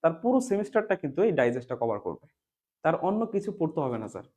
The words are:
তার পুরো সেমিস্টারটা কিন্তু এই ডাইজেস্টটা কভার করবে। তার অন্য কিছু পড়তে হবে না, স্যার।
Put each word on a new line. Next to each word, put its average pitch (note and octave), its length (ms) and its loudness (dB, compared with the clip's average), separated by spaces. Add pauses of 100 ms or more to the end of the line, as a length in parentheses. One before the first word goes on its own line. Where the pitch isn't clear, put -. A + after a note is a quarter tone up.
তার E3 120 4
পুরো B3 280 2
সেমিস্টারটা G#3 540 0
কিন্তু C#3+ 260 -4
এই G#3+ 100 4
ডাইজেস্টটা B2 440 0
কভার A2+ 240 -2
করবে। - 280 -8 (540)
তার D#3+ 140 2
অন্য G#3+ 300 0
কিছু G3+ 340 -4
পড়তে D#3+ 200 0
হবে B2 180 -2
না, G#2+ 100 -6
স্যার। F#2+ 160 -12 (140)